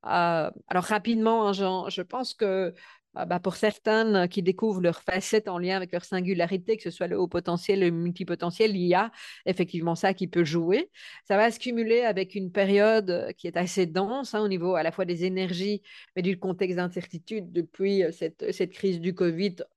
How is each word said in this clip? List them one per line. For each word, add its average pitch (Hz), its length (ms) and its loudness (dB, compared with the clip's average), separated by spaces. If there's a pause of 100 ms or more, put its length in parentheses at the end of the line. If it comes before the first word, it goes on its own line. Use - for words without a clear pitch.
Euh, 170 460 0 (160)
alors 180 160 2
rapidement, 220 640 2
hein, 202 60 2
Jean, 185 340 -2
je 190 140 -6
pense 240 320 -8
que, 190 400 -2 (440)
euh, - 80 -4
bah, 175 160 -2
pour 180 160 -4
certaines 214 720 2
qui 196 120 -2
découvrent 190 380 0
leurs 170 220 2
facettes 214 480 0
en 180 80 -4
lien 180 180 -2
avec 185 160 -6
leur 175 140 -4
singularité, 185 720 0
que 214 60 -16
ce 170 80 -6
soit 175 160 -4
le 175 120 -2
haut 180 80 2
potentiel, 175 540 0
le 175 100 4
multipotentiel, 175 800 -2
il 180 140 0
y 175 80 6
a 220 160 2 (340)
effectivement 170 500 0
ça 190 180 2
qui 185 160 -4
peut 175 160 2
jouer. 170 440 0 (380)
Ça 196 80 2
va 220 160 6
se 226 80 -10
cumuler 233 440 2
avec 190 320 -2
une 185 180 -4
période 202 840 4
qui - 100 -10
est - 100 -4
assez 175 280 2
dense, 202 480 -4
hein, 214 60 -2
au 214 80 0
niveau 185 280 0
à 160 80 2
la 165 100 0
fois 190 100 -2
des 175 220 -2
énergies, 185 560 -2 (340)
mais 185 60 -4
du 185 180 0
contexte 185 380 -2
d'incertitude 180 760 -6
depuis, 190 500 -2
euh, 170 120 0
cette, 165 400 -6
cette 180 180 -2
crise 180 300 -2
du 185 120 -2
covid 180 440 0 (200)